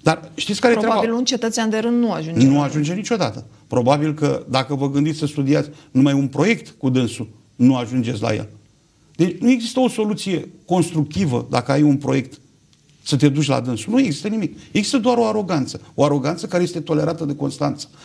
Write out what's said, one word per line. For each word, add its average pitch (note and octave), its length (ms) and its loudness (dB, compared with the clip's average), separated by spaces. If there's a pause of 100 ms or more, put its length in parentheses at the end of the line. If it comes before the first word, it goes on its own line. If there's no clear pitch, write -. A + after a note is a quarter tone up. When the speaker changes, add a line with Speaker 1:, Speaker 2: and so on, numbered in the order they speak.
Speaker 1:
Dar - 320 -2
știți - 260 -6
care A#3+ 120 4
e A3+ 40 4
Speaker 2:
Probabil A3 240 0
Speaker 1:
treaba? A3+ 180 0
Speaker 2:
un B3 60 -2
cetățean A3+ 460 -2
de A3 80 -2
rând A#3+ 240 0
nu A3 100 0
ajunge D#3 340 2
Speaker 1:
Nu C3+ 80 6
Speaker 2:
la D3 80 4
Speaker 1:
ajunge D3 320 -2
niciodată. F3 500 -4 (220)
Probabil C#3+ 480 2
că, D3 340 -2
dacă C3 260 -2
vă C#3 160 -2
gândiți D3 280 0
să D3+ 80 -2
studiați C#3+ 440 0 (200)
numai C#3 220 4
un C#3 160 2
proiect F#3 500 0
cu C#3 100 -2
dânsul, B2 400 -2 (280)
nu B2+ 200 6
ajungeți A#2 460 -4
la A2+ 120 0
el. G#2 140 -6 (680)
Deci E3+ 220 0
nu A#3+ 120 4
există A#3+ 300 0
o B3+ 80 4
soluție G#3 600 -4 (160)
constructivă D3 840 0
dacă B2+ 220 0
ai D3 100 4
un C#3+ 140 6
proiect C3+ 440 -4 (640)
să - 140 -2
te C#3+ 120 6
duci C#3+ 180 2
la C3 140 0
dânsul. B2 320 -6
Nu B3+ 80 4
există G3+ 280 -2
nimic. G#3 300 -4 (140)
Există G#3+ 260 0
doar A#3+ 180 2
o A#3 100 2
aroganță. F#3 540 -2 (140)
O C#3 100 4
aroganță D3 420 0
care F3+ 160 0
este F3 180 -2
tolerată D#3 440 -2
de C#3+ 100 -4
Constanța. C#3+ 540 -4 (160)